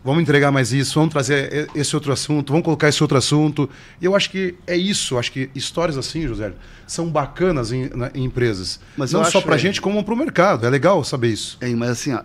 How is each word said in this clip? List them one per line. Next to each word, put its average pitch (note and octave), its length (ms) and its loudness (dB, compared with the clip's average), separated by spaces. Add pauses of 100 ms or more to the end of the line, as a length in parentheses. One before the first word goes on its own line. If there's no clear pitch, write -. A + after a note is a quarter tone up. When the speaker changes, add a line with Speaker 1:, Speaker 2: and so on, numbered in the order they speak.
Speaker 1:
vamos D3 180 2
entregar C#3+ 300 4
mais C3 200 2
isso, C3+ 280 0
vamos D#3 120 4
trazer C#3+ 640 -2
e-, D3+ 60 -2
esse C#3+ 160 -2
outro C#3+ 160 -2
assunto, C#3+ 400 -2
vamos E3 120 2
colocar D#3 240 2
esse D3 140 2
outro C#3+ 160 4
assunto. D3 500 2 (320)
E E3+ 40 -12
eu F#3 100 2
acho G3 160 2
que F#3 240 -4 (100)
é F3 120 -2
isso, F3+ 420 -2
acho A#2+ 140 -4
que C3+ 200 -6
histórias D#3+ 440 -4
assim, D3 320 -6
José, G#2 240 -6 (340)
são E3+ 240 -6
bacanas D3 600 0
em, C3 160 -4
na, B2+ 260 -6
em C3+ 80 -4
empresas. A#2 560 -2 (180)
Speaker 2:
Mas C3+ 160 -2
Speaker 1:
Não E3+ 100 4
Speaker 2:
eu - 60 4
Speaker 1:
só F#3 100 4
Speaker 2:
acho, F3+ 100 0
Speaker 1:
pra D#3+ 80 4
Speaker 2:
é - 20 2
Speaker 1:
gente, F#3 220 0
como G#3 240 0
pro A3+ 100 -2
mercado. G3 500 2
É A#2+ 60 2
legal D3 320 4
saber A#2+ 300 0
isso. - 280 -8
Speaker 2:
É, B2 140 -6
mas A#2 160 -2
assim, B2 240 -4
ó, G#2+ 100 -4